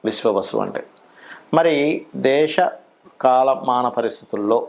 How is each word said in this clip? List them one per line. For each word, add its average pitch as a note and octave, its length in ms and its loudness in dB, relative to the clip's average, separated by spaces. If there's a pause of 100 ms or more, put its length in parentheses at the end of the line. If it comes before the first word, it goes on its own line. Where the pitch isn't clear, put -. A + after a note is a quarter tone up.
విశ్వవసు G2+ 480 -2 (100)
అంటే. - 140 -8 (760)
మరి E3 200 2 (540)
దేశ D#3 260 0 (720)
కాలమాన B2+ 640 2 (100)
పరిస్థితుల్లో A2 720 -2